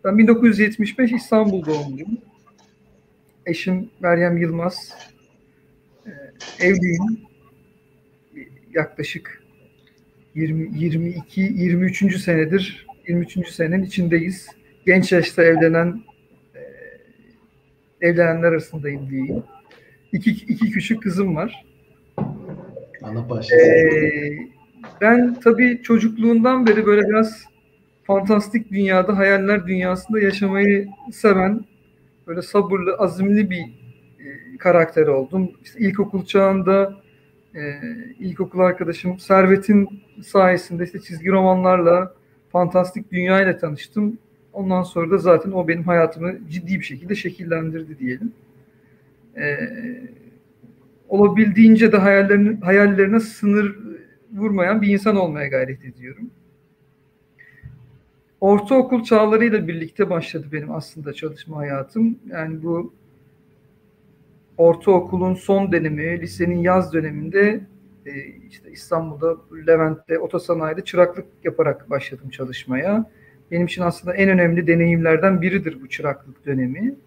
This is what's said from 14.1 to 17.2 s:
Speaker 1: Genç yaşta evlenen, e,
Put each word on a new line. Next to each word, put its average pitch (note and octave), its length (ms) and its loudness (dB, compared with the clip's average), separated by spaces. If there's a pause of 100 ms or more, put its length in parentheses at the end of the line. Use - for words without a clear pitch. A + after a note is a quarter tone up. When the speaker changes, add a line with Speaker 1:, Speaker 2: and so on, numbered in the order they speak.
Speaker 1:
Genç F#3 260 4
yaşta F3 300 2
evlenen, E3 600 4 (520)
e, - 60 -20 (1500)